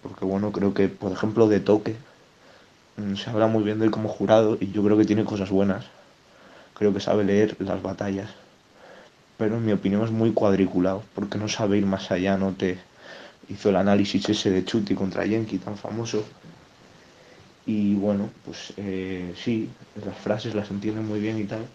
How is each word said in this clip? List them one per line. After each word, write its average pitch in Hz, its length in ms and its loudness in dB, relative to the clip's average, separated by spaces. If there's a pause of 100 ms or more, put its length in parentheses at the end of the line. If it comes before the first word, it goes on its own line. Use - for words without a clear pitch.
Porque, - 220 -12
bueno, 101 300 -2
creo 98 200 0
que, 98 140 2
por 95 240 -4
ejemplo, 107 380 2
de 101 100 4
Toque, 104 380 2 (960)
mm, 101 200 -4
se 101 140 -10
habla 110 180 2
muy 110 160 2
bien 107 160 0
de 110 80 2
él 107 40 4
como 107 160 -4
jurado 110 540 4
y 98 100 -4
yo 104 100 0
creo 104 160 6
que 107 60 6
tiene 104 220 2
cosas 98 240 -4
buenas. 98 340 2 (920)
Creo 104 200 2
que 98 80 -2
sabe 104 240 2
leer 104 340 2
las 95 220 -4
batallas. 98 480 -6 (1080)
Pero 110 200 0
en 117 80 -2
mi 107 80 4
opinión 98 280 2
es 113 100 0
muy 113 200 2
cuadriculado, 95 720 2 (100)
porque 104 240 -4
no 107 120 -4
sabe 104 280 2
ir 101 80 2
más 95 240 -2
allá, 95 280 2
no 95 160 0
te 92 260 -4 (680)
hizo 101 180 -2
el 101 80 4
análisis 101 540 2
ese 107 200 2
de 92 140 2
Chuti 101 320 0
contra 95 300 -2
Yankee 104 320 -2
tan 104 180 -8
famoso. 107 480 -6 (1400)
Y 104 300 2
bueno, 101 340 0 (160)
pues, - 320 -14
eh, 95 580 -6
sí, 113 340 -4 (360)
las 98 100 -8
frases 107 400 -4
las 101 160 -6
entiende 107 300 -4
muy 107 180 -4
bien 107 180 -4
y 107 60 -4
tal 110 320 -8